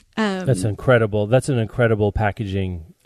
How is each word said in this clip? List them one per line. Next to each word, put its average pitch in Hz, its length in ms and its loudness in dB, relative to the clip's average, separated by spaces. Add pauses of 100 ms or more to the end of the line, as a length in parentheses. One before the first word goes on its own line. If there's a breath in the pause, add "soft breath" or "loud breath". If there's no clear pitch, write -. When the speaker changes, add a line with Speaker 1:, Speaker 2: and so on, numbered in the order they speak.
(160)
Speaker 1:
Um, 196 300 -2
Speaker 2:
That's 110 180 0
incredible. 107 640 2
That's 123 220 2
an 131 100 0
incredible 110 540 2
packaging, 95 720 -4 (220)